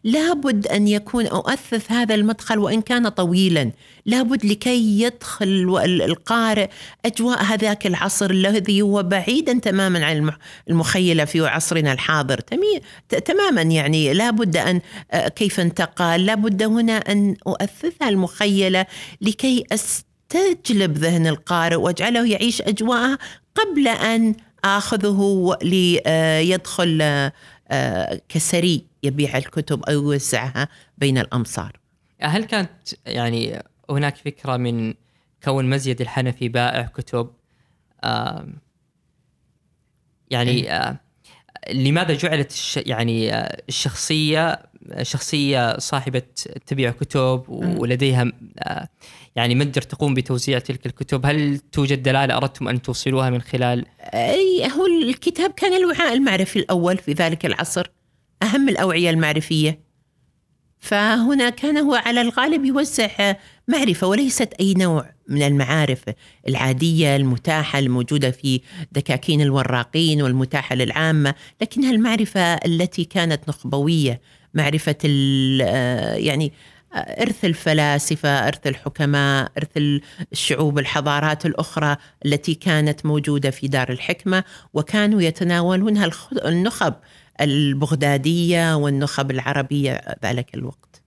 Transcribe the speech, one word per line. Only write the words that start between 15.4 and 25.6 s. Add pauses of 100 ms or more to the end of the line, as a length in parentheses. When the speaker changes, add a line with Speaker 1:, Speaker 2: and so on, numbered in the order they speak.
Speaker 1:
انتقل،
لابد
هنا
أن (100)
أؤثثها
المخيلة (340)
لكي
أستجلب
ذهن
القارئ
وأجعله
يعيش
أجواءها (360)
قبل
أن (300)
آخذه
و-،